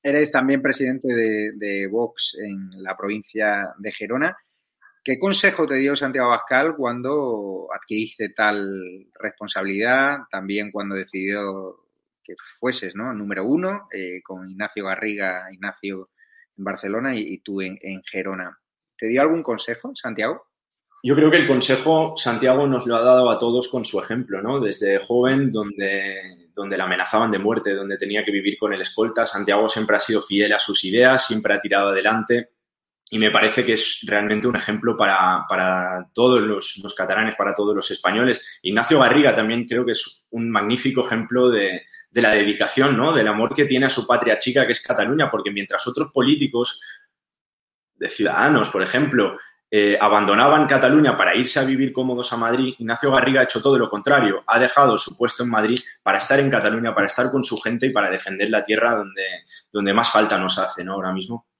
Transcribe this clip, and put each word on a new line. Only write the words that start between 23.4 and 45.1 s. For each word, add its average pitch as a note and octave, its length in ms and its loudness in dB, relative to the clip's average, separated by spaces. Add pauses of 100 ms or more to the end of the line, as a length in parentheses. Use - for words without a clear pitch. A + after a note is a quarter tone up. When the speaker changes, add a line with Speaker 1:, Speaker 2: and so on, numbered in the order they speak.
Speaker 2:
con A#2+ 160 -4
su G2 160 -2
ejemplo, G2+ 400 -6
¿no? B2+ 180 -2
Desde G2 380 0
joven, B2+ 560 2
donde, G2 1000 -6
donde G2 220 -6
le F#2+ 80 -2
amenazaban F#2 480 0
de G2 80 0
muerte, G#2 340 0
donde G2 220 -4
tenía G2+ 300 -4
que G#2 60 -2
vivir G2+ 260 -2
con G2+ 160 -2
el F#2+ 80 -6
escolta, A2+ 440 -2
Santiago G2+ 440 0
siempre G#2+ 260 0
ha - 60 0
sido G#2+ 180 0
fiel G2+ 320 0
a G#2 80 2
sus G2 240 -2
ideas, B2 420 4
siempre G#2+ 280 0
ha G2+ 80 0
tirado G2 300 0
adelante. A2 580 0 (600)
Y A2 100 -4
me G#2+ 120 4
parece G#2+ 340 2
que A2+ 60 2
es - 340 -2
realmente G#2 440 0
un A#2 80 -2
ejemplo G#2+ 400 -2
para, F#2 500 2
para F#2 680 -2
todos B2 280 4
los, G#2 420 -4
los G2+ 100 -14
catalanes, G2+ 440 -2
para G2+ 160 0
todos G#2 200 0
los G2 160 -4
españoles. A2 760 -2
Ignacio A#2 360 2
Garriga C3 340 6
también A2+ 320 0
creo B2 200 -2
que A#2+ 80 0
es - 380 -8
un A#2 200 -4
magnífico B2 540 0
ejemplo A#2+ 440 2
de, G2 340 0 (260)
de A#2+ 120 0
la A2 100 4
dedicación, A2 640 2
¿no? D3 160 2
Del A2 160 4
amor A2 260 0
que D3+ 80 4
tiene C3+ 220 2
a C3+ 40 2
su - 160 -2
patria A#2+ 320 2
chica, B2+ 280 2
que A#2+ 80 0
es - 120 -4
Cataluña, B2+ 460 0